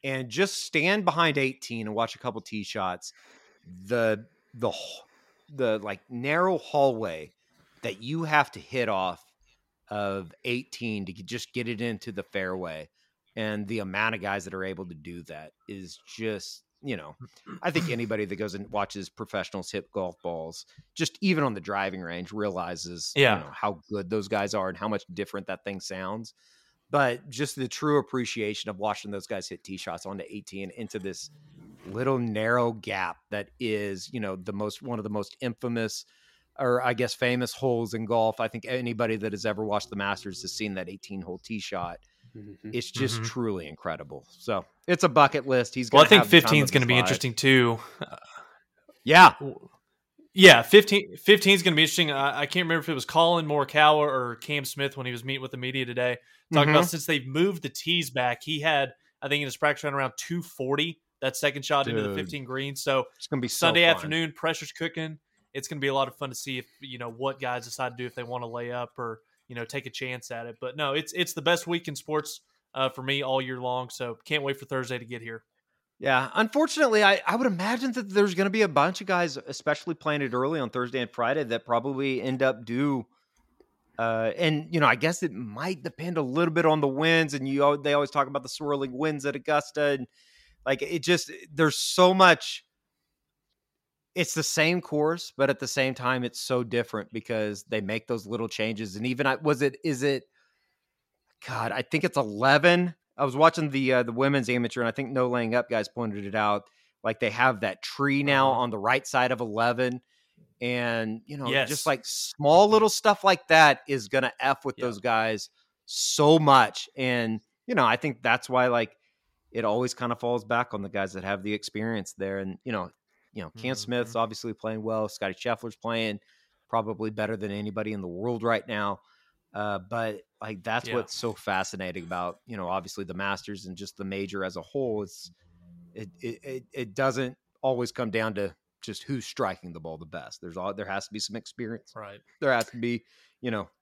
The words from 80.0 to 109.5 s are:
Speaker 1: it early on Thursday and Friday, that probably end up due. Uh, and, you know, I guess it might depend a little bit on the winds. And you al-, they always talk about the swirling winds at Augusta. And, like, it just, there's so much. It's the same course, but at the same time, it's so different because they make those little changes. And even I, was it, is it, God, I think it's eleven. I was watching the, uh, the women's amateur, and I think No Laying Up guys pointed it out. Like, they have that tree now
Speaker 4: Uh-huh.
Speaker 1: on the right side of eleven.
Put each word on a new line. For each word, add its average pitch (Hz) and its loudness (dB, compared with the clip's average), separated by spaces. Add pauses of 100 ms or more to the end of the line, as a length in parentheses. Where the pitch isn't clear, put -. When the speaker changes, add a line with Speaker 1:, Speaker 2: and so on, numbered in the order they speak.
Speaker 1:
it 120 -2
early 139 0
on 120 -2
Thursday 123 -4
and 117 -4
Friday, 135 0
that 117 -4
probably 131 0
end 131 -2
up 120 0
due. 131 -2 (880)
Uh, 113 0
and, 156 0
you 170 2
know, 147 6
I 131 8
guess 160 -2
it 160 -2
might 127 -8
depend 160 -6
a 156 0
little 156 0
bit 165 4
on 156 6
the 143 2
winds. 156 2
And 135 -4
you 139 2
al-, 143 4
they 143 0
always 143 2
talk 139 0
about 139 -6
the 143 -12
swirling 143 -4
winds 143 -2
at 143 -4
Augusta. 147 0
And, 123 -8 (580)
like, 135 0
it 160 -4
just, 165 2 (220)
there's 151 4
so 180 6
much. 185 6 (1500)
It's 180 -2
the 147 -2
same 165 2
course, 151 -2
but 135 4
at 139 0
the 135 -6
same 131 0
time, 123 -2
it's - -8
so 127 0
different 113 -4
because 107 -4
they 110 -2
make 107 -6
those 110 -4
little 113 -6
changes. 107 -4
And 113 -4
even 127 0
I, 131 2
was 151 0
it, 135 0
is 139 -2
it, 139 0 (1200)
God, 117 -4
I 127 -4
think 147 -2
it's 135 0
eleven. 143 4 (220)
I 135 2
was 131 0
watching 156 6
the, 131 2
uh, 123 4
the 117 -4
women's 135 2
amateur, 120 0
and 117 2
I - -2
think 131 -6
No 127 0
Laying 120 0
Up 120 2
guys 110 0
pointed 104 -6
it 101 -6
out. 104 2 (380)
Like, 110 -2
they 113 2
have 117 2
that 95 -4
tree 139 0
now 135 4
Speaker 4:
Uh-huh. 120 0
Speaker 1:
on 120 0
the 110 -6
right 120 0
side 127 2
of 117 -2
eleven. 120 0 (600)